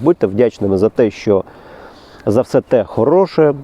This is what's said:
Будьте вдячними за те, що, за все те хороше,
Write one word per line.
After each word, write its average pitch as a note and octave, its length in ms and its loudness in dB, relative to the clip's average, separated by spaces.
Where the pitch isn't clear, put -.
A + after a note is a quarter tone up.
Будьте C#3+ 260 0
вдячними G2+ 500 0
за G#2 120 2
те, A2 220 0
що, G2 320 -2
за G#2 160 0
все B2+ 200 -2
те A#2 220 0
хороше, D3+ 720 0